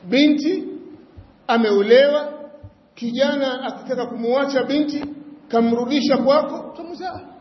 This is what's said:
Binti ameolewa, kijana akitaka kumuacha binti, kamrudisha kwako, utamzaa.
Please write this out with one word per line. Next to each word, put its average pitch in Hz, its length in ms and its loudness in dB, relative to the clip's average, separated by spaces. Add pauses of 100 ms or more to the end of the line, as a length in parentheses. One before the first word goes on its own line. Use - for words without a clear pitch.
Binti 302 540 2 (840)
ameolewa, 233 840 4 (640)
kijana 262 680 -2
akitaka 247 420 -6
kumuacha 247 580 -2
binti, 294 420 -2 (420)
kamrudisha 240 680 2
kwako, 269 560 0
utamzaa. 339 480 -12 (200)